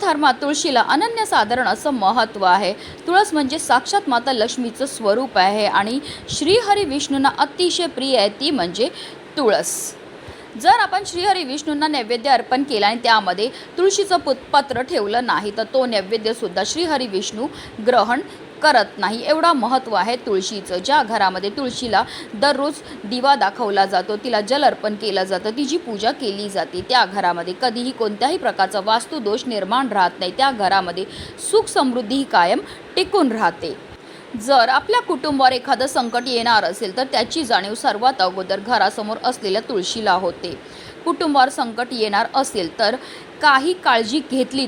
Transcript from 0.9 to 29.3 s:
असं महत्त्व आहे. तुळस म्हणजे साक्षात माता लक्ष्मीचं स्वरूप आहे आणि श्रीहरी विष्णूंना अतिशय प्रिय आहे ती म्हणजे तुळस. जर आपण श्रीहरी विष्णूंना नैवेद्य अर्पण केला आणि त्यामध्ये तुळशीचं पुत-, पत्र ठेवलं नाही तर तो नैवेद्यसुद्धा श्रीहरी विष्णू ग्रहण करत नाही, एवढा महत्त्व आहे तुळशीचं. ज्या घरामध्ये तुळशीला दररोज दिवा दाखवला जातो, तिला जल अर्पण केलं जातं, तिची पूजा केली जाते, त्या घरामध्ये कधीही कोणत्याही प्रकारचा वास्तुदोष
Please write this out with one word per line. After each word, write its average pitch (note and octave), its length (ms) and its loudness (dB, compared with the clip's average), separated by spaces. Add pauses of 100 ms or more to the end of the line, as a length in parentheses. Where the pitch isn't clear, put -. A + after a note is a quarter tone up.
असं A3 220 0
महत्त्व A3 540 0
आहे. F#3+ 300 4 (340)
तुळस F#4 260 4
म्हणजे D4 260 0
साक्षात C#4 480 2
माता B3+ 260 0
लक्ष्मीचं A#3+ 520 -2
स्वरूप A#3 520 0
आहे G3+ 280 4
आणि G#3 340 0 (300)
श्रीहरी G4+ 560 2
विष्णूंना C#4 520 0
अतिशय E4+ 480 0
प्रिय C4+ 320 0
आहे G#3 120 4
ती C4+ 220 -4
म्हणजे G3 380 0 (480)
तुळस. - 560 0 (680)
जर G4 180 6
आपण G4 260 0
श्रीहरी F4+ 380 0
विष्णूंना D4 440 -2
नैवेद्य A#3+ 420 -2
अर्पण B3+ 340 4
केला G#3+ 240 2
आणि A#3 160 0
त्यामध्ये G#3+ 460 2 (280)
तुळशीचं F#4+ 400 2
पुत-, - 360 -2
पत्र C#4 280 2
ठेवलं A#3+ 440 0
नाही G3+ 320 -2
तर A3 60 -2
तो B3+ 220 2
नैवेद्यसुद्धा G#3+ 800 -2
श्रीहरी D4 420 -2
विष्णू G#3+ 400 -4 (400)
ग्रहण A#3+ 340 4 (420)
करत C4 340 4
नाही, G#3 300 -2
एवढा D#4+ 260 4
महत्त्व B3 400 0
आहे G3+ 220 0
तुळशीचं. F#3+ 640 -4
ज्या C4 260 2
घरामध्ये G3 460 0
तुळशीला A#3 540 -2 (300)
दररोज C#4 400 0 (300)
दिवा B3 320 2
दाखवला G3+ 500 0
जातो, F#3+ 320 -2
तिला A3 240 -2
जल B3+ 220 0
अर्पण G#3+ 320 2
केलं G3 280 -2
जातं, F#3+ 260 -2
तिची C#4 280 -2
पूजा A3 340 -2
केली G#3 380 -6
जाते, F3+ 320 -6
त्या A#3+ 240 4
घरामध्ये F3+ 560 -2
कधीही A#3+ 300 -2
कोणत्याही A#3 460 -2
प्रकारचा G3 420 0
वास्तुदोष A3 680 -2